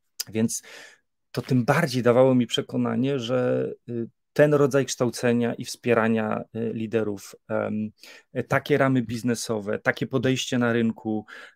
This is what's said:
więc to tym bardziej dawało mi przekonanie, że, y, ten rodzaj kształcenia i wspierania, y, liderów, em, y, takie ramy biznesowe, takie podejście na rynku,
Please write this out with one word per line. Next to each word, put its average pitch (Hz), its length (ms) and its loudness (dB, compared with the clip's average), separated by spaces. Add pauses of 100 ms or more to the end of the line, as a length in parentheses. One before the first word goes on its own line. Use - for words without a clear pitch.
(300)
więc 110 340 -2 (680)
to 127 100 -4
tym 127 240 2
bardziej 135 380 0
dawało 127 320 6
mi 120 120 2
przekonanie, 123 720 -2
że, 127 520 -2 (180)
y, 117 200 -6 (240)
ten 151 200 6
rodzaj 139 320 4
kształcenia 120 680 0
i - 120 -10
wspierania, 110 800 0 (120)
y, 113 180 -6
liderów, 110 640 -4 (140)
em, 107 420 -4 (460)
y, 123 60 -4
takie 139 340 0
ramy 131 240 2
biznesowe, 110 800 -4
takie - 280 -2
podejście 131 500 -2
na 120 160 0
rynku, 110 520 -2 (300)